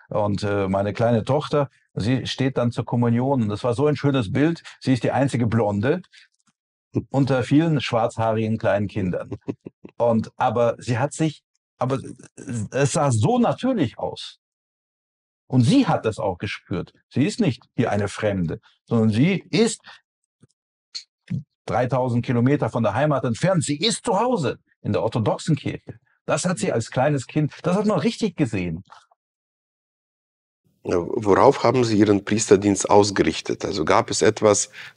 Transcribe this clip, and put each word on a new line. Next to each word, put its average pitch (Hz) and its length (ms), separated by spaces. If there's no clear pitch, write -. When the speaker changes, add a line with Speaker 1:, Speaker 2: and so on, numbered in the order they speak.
Speaker 1:
Und, 104 320
äh, 101 260
meine 98 240
kleine 117 320
Tochter, 143 460
sie 123 320
steht 131 320
dann 120 120
zur 117 140
Kommunion. 120 580
Und 104 60
das 104 160
war 120 100
so 143 120
ein 151 100
schönes 131 340
Bild. 151 320
Sie 131 120
ist 123 100
die 127 100
einzige 123 340
Blonde 110 560
unter 131 340
vielen 151 380
schwarzhaarigen 113 800
kleinen 101 300
Kindern. 90 420
Und, 113 400
aber 120 420
sie 117 200
hat 143 160
sich, 160 280
aber - 200
es 135 220
sah 143 180
so 139 280
natürlich 226 600
aus. - 400
Und 127 160
sie 226 240
hat 151 180
das - 140
auch 92 180
gespürt. - 560
Sie - 160
ist 214 160
nicht 165 240
hier - 160
eine 104 180
Fremde, 95 520
sondern 110 240
sie 143 420
ist 220 300
dreitausend 123 600
Kilometer 127 440
von - 140
der 104 120
Heimat 143 300
entfernt. 170 400
Sie 147 120
ist 202 280
zu 196 160
Hause 226 380
in 113 100
der 90 100
orthodoxen 135 540
Kirche. - 380
Das - 180
hat 180 140
sie - 140
als 117 180
kleines 139 360
Kind, 156 260
das 180 140
hat 208 100
man 208 120
richtig 220 380
gesehen. 90 460
Speaker 2:
Ja, 90 140
worauf 101 640
haben 123 220
Sie 113 120
Ihren 101 280
Priesterdienst 101 640
ausgerichtet? 98 760
Also - 200
gab 98 260
es - 100
etwas, 104 480